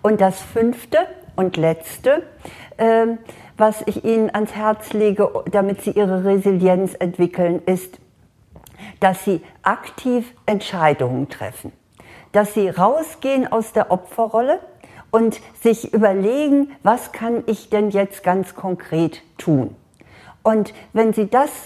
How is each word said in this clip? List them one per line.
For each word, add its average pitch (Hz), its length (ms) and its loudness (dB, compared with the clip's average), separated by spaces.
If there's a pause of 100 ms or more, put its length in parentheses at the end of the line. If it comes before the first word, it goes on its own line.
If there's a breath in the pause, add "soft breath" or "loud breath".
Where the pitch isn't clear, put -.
Und 208 200 2
das 190 200 2
fünfte 240 580 -2 (360)
und 185 220 -2
letzte, 165 680 0 (540 loud breath)
ähm, 226 400 2 (400 loud breath)
was 214 280 2
ich 214 200 -6
Ihnen 220 280 2
ans 214 200 -4
Herz 214 400 -4
lege, 208 360 2 (220)
damit 196 300 0
Sie 202 100 -4
Ihre 185 320 0
Resilienz 190 720 2
entwickeln, 175 720 -2
ist, 185 340 -4 (1000 loud breath)
dass 190 260 0
Sie 185 160 0 (200 loud breath)
aktiv 240 720 -4 (120)
Entscheidungen 147 840 0
treffen. - 420 -12 (600 loud breath)
Dass 208 220 2
Sie 196 160 0
rausgehen 262 840 0
aus 220 220 -2
der - 180 0
Opferrolle 226 680 -2 (520 loud breath)
und 226 280 2 (220 loud breath)
sich 226 320 0
überlegen, 247 760 2 (120 loud breath)
„Was 226 280 0
kann 233 340 -4
ich - 240 -4
denn 214 200 2
jetzt 196 340 -2
ganz 185 320 -2
konkret 165 680 -4 (160)
tun?“ 135 380 0 (680 loud breath)
Und 220 300 2 (200 loud breath)
wenn 220 200 2
Sie 208 160 0
das 277 200 2 (160)